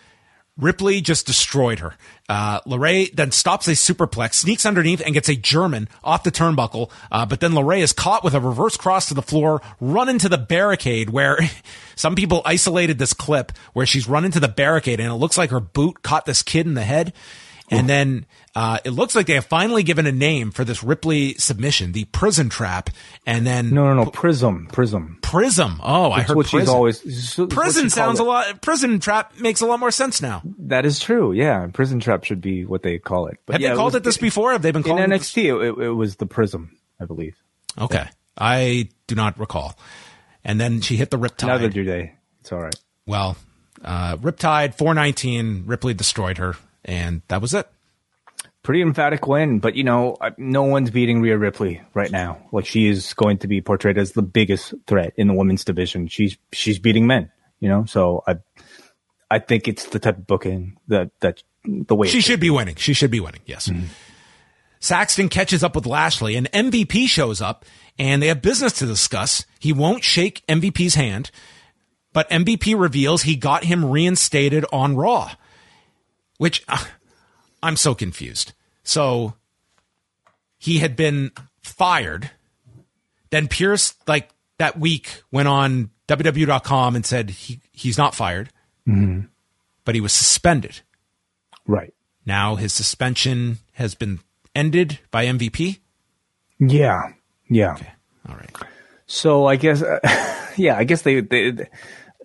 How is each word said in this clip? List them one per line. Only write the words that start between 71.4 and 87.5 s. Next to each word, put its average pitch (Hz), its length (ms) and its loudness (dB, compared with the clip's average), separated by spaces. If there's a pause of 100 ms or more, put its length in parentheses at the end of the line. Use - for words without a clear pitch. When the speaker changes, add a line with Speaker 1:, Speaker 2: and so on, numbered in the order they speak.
Speaker 1:
but 156 160 2
M 170 160 2
V 226 100 2
P 214 180 0
reveals 139 500 2
he 151 120 2
got 147 280 0
him 170 200 0
reinstated 147 880 2
on 139 240 0
Raw, 185 360 0 (1080)
which, - 280 -2
uh, - 160 -4 (800)
I'm 160 140 0
so 131 180 2
confused. - 580 -8 (340)
So 120 460 0 (1300)
he 160 220 0
had 143 160 -2
been 143 340 0 (320)
fired. 135 680 -2 (1000)
Then 151 180 0
Pierce, 196 460 0 (120)
like, 151 220 0 (300)
that 160 200 -2
week 160 440 -4 (100)
went 143 160 2
on 135 400 2 (200)
W 147 160 0
W 156 180 2
E 147 40 4
dot 135 160 2
com 127 320 2
and 117 120 -4
said 117 240 -4
he, 120 300 -16 (120)